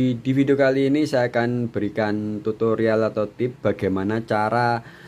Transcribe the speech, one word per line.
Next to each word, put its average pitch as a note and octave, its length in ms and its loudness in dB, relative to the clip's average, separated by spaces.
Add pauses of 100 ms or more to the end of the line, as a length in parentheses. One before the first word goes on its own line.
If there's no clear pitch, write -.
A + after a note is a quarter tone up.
(160)
Di B2+ 160 -2
video C#3 240 4
kali C3+ 320 2
ini D3+ 160 2
saya B2 240 0
akan A#2+ 400 0
berikan G#2 720 -2
tutorial A2 640 0
atau G#2+ 240 -2
tip B2 320 -6
bagaimana G2+ 640 -2
cara, A2+ 560 0 (280)